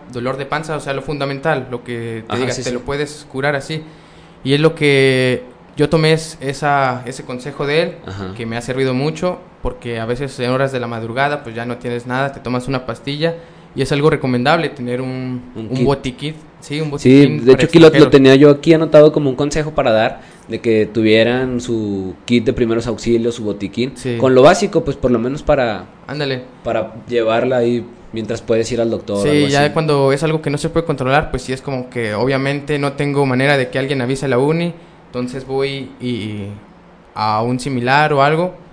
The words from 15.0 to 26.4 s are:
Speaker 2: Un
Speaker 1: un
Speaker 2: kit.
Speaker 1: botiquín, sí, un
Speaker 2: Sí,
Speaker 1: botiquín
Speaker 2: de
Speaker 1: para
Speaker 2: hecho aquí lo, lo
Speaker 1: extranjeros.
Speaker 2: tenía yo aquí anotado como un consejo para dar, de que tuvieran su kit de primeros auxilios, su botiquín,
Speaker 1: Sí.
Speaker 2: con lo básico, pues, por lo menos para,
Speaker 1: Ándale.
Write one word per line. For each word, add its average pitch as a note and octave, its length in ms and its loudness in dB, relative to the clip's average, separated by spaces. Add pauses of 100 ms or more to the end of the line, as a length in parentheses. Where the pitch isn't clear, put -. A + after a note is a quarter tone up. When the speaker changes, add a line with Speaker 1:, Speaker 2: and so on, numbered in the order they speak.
Speaker 2:
Un A2 120 -10
Speaker 1:
un - 20 -12
Speaker 2:
kit. B2+ 160 -2
Speaker 1:
botiquín, C#3 500 -2 (240)
sí, D3 220 -6
un D#3 60 -4 (120)
Speaker 2:
Sí, C3+ 220 8
Speaker 1:
botiquín D3+ 240 4
Speaker 2:
de C3 80 10
Speaker 1:
para B2+ 100 6
Speaker 2:
hecho D#3 60 4
aquí E3+ 100 4
lo, D#3+ 40 10
lo D#3+ 40 12
Speaker 1:
extranjeros. C#3 240 8
Speaker 2:
tenía C3+ 240 8
yo D3 140 10
aquí C#3+ 240 4
anotado D#3 400 8
como D3 160 0
un B2 80 -2
consejo D3 340 -4
para C3+ 220 2
dar, - 560 -2
de A2 100 -6
que A2 260 2
tuvieran A#2 760 2
su G2+ 540 -4 (100)
kit A#2+ 180 2
de B2+ 80 0
primeros A#2 360 -2
auxilios, A#2 480 -2
su A2+ 100 -10
botiquín, G#2 500 -6
Speaker 1:
Sí. A#2+ 240 -6
Speaker 2:
con B2+ 160 4
lo B2+ 60 8
básico, F3+ 420 4
pues, C#3 140 -6
por B2 120 0
lo A#2+ 100 2
menos C3+ 240 -4
para, A#2 420 0 (220)
Speaker 1:
Ándale. C3+ 360 -4 (220)